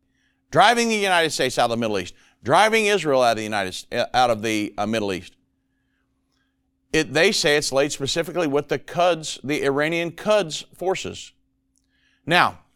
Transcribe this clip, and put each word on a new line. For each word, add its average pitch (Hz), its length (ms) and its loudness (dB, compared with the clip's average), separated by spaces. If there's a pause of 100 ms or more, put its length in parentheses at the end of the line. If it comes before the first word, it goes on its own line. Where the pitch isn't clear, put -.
(500)
driving 233 380 4
the 220 80 0
United 180 340 2
States 135 280 -2
out 123 80 4
of 117 40 0
the 117 60 -2
Middle 107 240 -2
East, 90 120 -10 (300)
driving 214 440 2
Israel 156 360 2
out 117 100 4
of 107 40 0
the 110 80 -6
United 104 240 -4
S-, - 440 -6
out 123 180 4
of 107 120 -2
the, 107 340 -2
uh, 104 100 -2
Middle 104 260 -2
East. 87 240 -10 (1600)
It, 151 200 -2
they 165 180 4
say 151 260 0
it's 151 140 -2
laid 139 220 0
specifically 160 560 -4
with 143 180 -2
the 147 140 -4
Quds, 170 640 -2
the 135 200 -2
Iranian 160 460 -2
Quds 185 540 -2 (100)
forces. - 560 -6 (960)
Now, 143 320 2 (180)